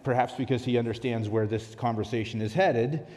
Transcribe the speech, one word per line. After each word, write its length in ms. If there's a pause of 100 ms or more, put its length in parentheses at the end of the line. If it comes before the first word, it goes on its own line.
perhaps 300
because 300
he 140
understands 500
where 200
this 280
conversation 640
is 120
headed, 520 (120)